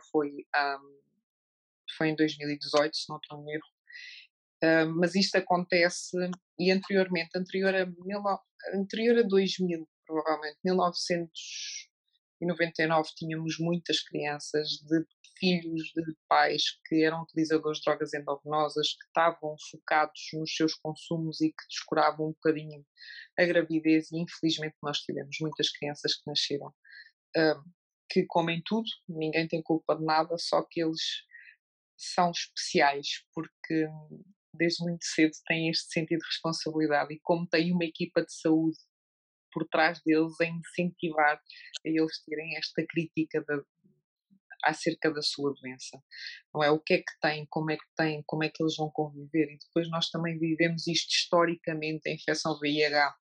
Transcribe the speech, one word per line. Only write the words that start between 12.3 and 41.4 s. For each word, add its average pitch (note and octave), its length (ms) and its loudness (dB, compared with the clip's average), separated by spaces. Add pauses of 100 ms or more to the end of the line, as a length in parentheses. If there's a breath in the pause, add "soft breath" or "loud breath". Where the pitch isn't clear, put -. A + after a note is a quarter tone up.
e E3+ 60 -2
noventa E3+ 360 0
e D#3 40 4
nove, D#3+ 300 2
tínhamos D#3+ 420 -4
muitas E3 420 0
crianças D3 680 -4
de D3 360 0 (340)
filhos E3 560 0
de D#3+ 220 -4 (120)
pais D3+ 340 4 (240)
que D#3+ 180 4
eram D#3+ 180 0
utilizadores D#3 560 0
de - 60 -12
drogas D3+ 280 0
endovenosas, D3 760 -2
que - 180 -8
estavam E3 480 0 (160)
focados - 500 0 (140)
nos D#3 180 -6
seus D#3+ 220 0
consumos D#3 680 -6
e D#3 100 2
que - 180 -14
descuravam D#3 580 0
um D#3 60 -4
bocadinho D#3 520 -2 (540 loud breath)
a F3+ 60 6
gravidez, D#3+ 680 4
e D#3+ 80 -4
infelizmente D#3+ 640 -2
nós D3 160 -4
tivemos C#3+ 420 -8
muitas D3+ 300 -2
crianças D3 440 -6
que - 120 -10
nasceram, C#3+ 480 -4 (600 loud breath)
hum, D#3 360 2 (380)
que, F#3 160 4
como E3 240 0
em E3+ 140 -2
tudo, A3+ 240 -2 (200)
ninguém D#3+ 380 -2
tem E3 160 -2
culpa D#3+ 320 0
de D#3+ 100 -2
nada, D#3+ 340 2
só E3 300 0
que - 140 -4
eles D#3+ 180 -2 (960 loud breath)
são - 360 0
especiais, C#3+ 760 0 (240)
porque D#3 540 -4 (680)
desde E3 280 0
muito E3+ 220 -4
cedo D#3 280 4 (140)
têm E3 220 0
este - 240 -4
sentido E3+ 280 0
de - 60 -10
responsabilidade D#3 880 0
e D#3 60 -16
como F3 280 0
têm E3+ 240 2
uma F3 120 2
equipa E3+ 400 -2
de - 80 -12
saúde D#3+ 460 2 (720)
por D#3+ 160 -6
trás E3 360 2
deles D#3+ 360 4
a E3+ 60 4
incentivar E3 880 0
a - 40 -20 (480 loud breath)